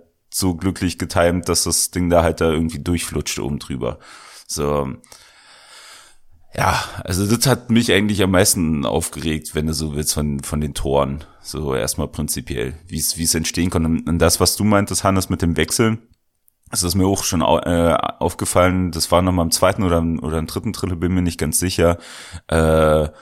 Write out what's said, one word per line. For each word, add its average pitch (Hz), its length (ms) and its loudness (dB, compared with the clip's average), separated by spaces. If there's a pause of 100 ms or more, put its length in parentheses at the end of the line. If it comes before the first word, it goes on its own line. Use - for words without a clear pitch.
(320)
so 92 220 -2
glücklich 87 420 -2
getimt, 87 520 0
dass 85 160 0
das - 260 -2
Ding 90 180 -2
da 85 140 6
halt 82 180 0
da 82 120 2
irgendwie 80 260 -2
durchflutscht 80 600 -4
oben 69 180 -4
drüber. 60 400 -8 (480)
So. 71 460 -4 (1600)
Ja, - 260 0 (220)
also 92 220 -2
das 113 200 0
hat 123 240 0
mich 117 220 4
eigentlich 101 300 2
am 95 80 2
meisten 82 560 2
aufgeregt, 78 680 -4
wenn 78 120 -2
du 78 80 -2
so 76 200 -4
willst, 73 200 -4
von, 73 280 -2
von 76 180 -4
den 73 140 -4
Toren. 69 500 -2 (180)
So 73 320 -6
erstmal 65 340 -4
prinzipiell, 65 680 -6 (120)
wie's, - 300 -6
wie's 82 180 0
entstehen 85 360 -2
konnte. 82 180 2
Und, 80 200 0
und 82 100 0
das, 82 220 4
was 90 160 2
du 101 80 -2
meintest, 101 400 2
Hannes, 95 240 0
mit 92 140 -2
dem 85 140 2
Wechseln, 110 420 2 (720)
das - 120 -2
ist 87 120 -2
mir 92 120 4
auch 98 160 2
schon 82 200 0
au-, - 180 4
äh, 85 340 2 (240)
aufgefallen, 90 720 2
das 82 200 -4
war 87 100 6
nochmal 90 240 2
im 80 40 -4
zweiten 95 340 2
oder 85 140 4
im, 82 240 0
oder 78 160 -4
im 80 80 -4
dritten 101 260 -4
Drittel, 90 240 -4
bin 87 180 0
mir 90 80 2
nicht 85 160 -2
ganz 76 200 -2
sicher, 85 400 2 (500)
äh, 80 600 4 (140)